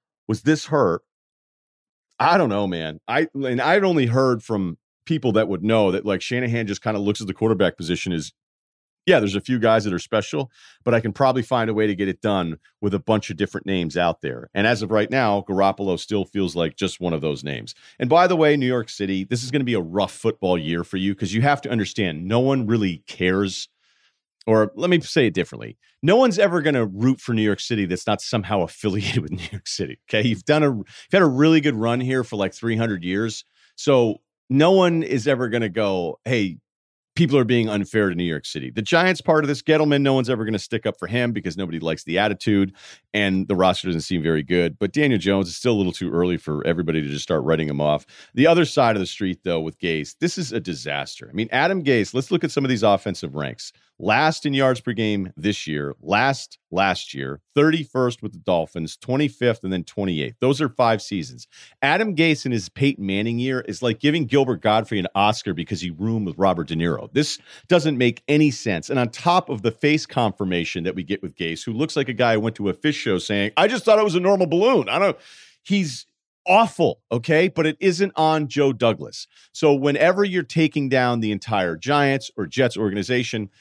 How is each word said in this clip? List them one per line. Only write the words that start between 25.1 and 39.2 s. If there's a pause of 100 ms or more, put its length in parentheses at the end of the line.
it
differently. (280)
No
one's
ever
gonna
root
for
New
York
City
that's
not
somehow
<laughs>
affiliated
with
New
York
City,
okay?
You've
done
a,
you've
had
a
really
good
run
here
for,
like,
three
hundred
years. (320)
So (260)
no
one
is
ever
gonna
go,
"Hey, (580)
people
are
being
unfair
to
New
York
City."
The
Giants
part